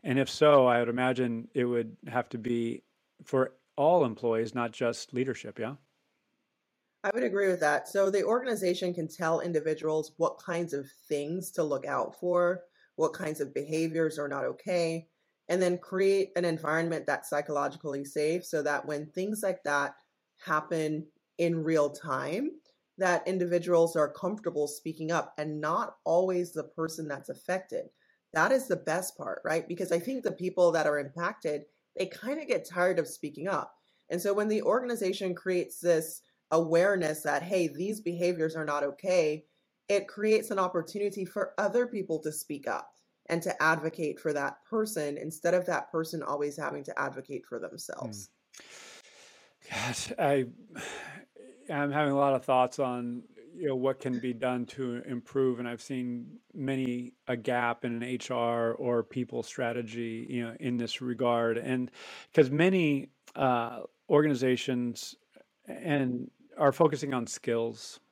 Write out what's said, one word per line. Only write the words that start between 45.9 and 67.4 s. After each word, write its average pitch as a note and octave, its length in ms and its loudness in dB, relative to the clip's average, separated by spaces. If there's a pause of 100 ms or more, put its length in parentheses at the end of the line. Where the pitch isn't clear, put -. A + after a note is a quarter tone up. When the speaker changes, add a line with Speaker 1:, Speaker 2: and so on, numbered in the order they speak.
Speaker 2:
person D#3+ 300 -4
always C#3+ 360 -4
having D3 260 -6
to - 160 -8
advocate C3+ 480 -6
for A#2+ 120 -8
themselves. - 680 -10
Speaker 1:
Hmm. - 60 -20 (1300)
Gosh, - 500 -6
I, C#3 260 4 (1200)
I'm C#3+ 220 0
having D3 220 2
a C#3 40 4
lot C#3 180 6
of B2+ 100 -4
thoughts B2+ 340 4
on, B2 440 -4 (300)
you E3+ 140 -4
know, C3 80 0
what B2+ 240 0
can B2 200 -2
be B2 140 -2
done B2 340 -2
to B2 280 -6 (100)
improve. B2+ 540 0
And B2 80 -6
I've A#2 140 -8
seen B2 580 -6 (140)
many C3 600 -4 (140)
a B2+ 80 0
gap A#2+ 500 0
in A#2+ 100 -2
an A#2 80 -6
H B2 280 -6
R A#2 420 0
or A#2+ 300 0
people A#2+ 400 -6
strategy, A#2 840 -6
you A#2+ 140 -4
know, A#2 160 -8
in B2 180 -2
this A#2 240 -4
regard. A#2+ 560 2
And B2+ 320 -2 (440)
'cause C#3+ 180 8
many, D#3+ 580 4 (260)
uh, A#2+ 480 2 (260)
organizations B2+ 1080 2 (500)
and B2+ 640 -2 (280)
are C#3 140 6
focusing D3 420 2
on A#2+ 140 -2
skills. A#2 720 -4 (120)